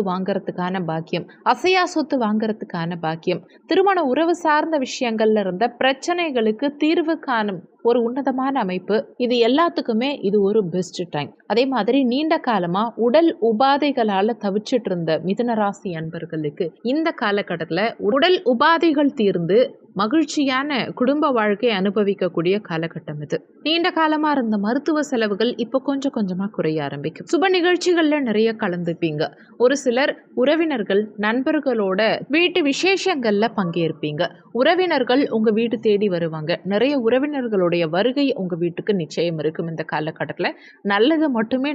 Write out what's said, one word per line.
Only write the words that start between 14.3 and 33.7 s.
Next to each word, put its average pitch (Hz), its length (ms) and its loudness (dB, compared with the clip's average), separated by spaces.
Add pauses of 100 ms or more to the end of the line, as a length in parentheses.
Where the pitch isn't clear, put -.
தவிச்சிட்டு 208 460 -2
இருந்த 170 200 -2 (160)
மிதுன 226 340 0
ராசி 202 280 -4 (100)
அன்பர்களுக்கு 160 680 -6 (260)
இந்த 320 180 0 (120)
காலகட்டத்துல 190 640 -2 (320)
உடல் 359 220 4 (160)
உபாதைகள் 302 680 4
தீர்ந்து 185 400 2 (420)
மகிழ்ச்சியான 277 680 0 (260)
குடும்ப 294 400 2
வாழ்க்கை 214 400 2
அனுபவிக்கக்கூடிய 190 800 0 (120)
காலகட்டம் 160 580 -8
இது. 160 120 -4 (300)
நீண்ட 339 200 0 (120)
காலமா 311 360 0
இருந்த 226 300 0
மருத்துவ 285 360 0 (100)
செலவுகள் 220 400 0 (120)
இப்ப 262 240 -2
கொஞ்சம் 277 300 -2
கொஞ்சமா 190 280 -2 (100)
குறைய 156 320 -2
ஆரம்பிக்கும். 143 440 -8
சுப 339 240 4
நிகழ்ச்சிகள்ல 339 720 2
நிறைய 220 220 2 (140)
கலந்துப்பீங்க. 170 600 -2 (400)
ஒரு 269 200 4
சிலர் 262 300 0 (280)
உறவினர்கள், 254 600 2 (260)
நண்பர்களோட 240 760 0 (340)
வீட்டு 359 340 2
விசேஷங்கள்ல 277 760 0 (120)
பங்கேற்பீங்க. 160 640 -2 (360)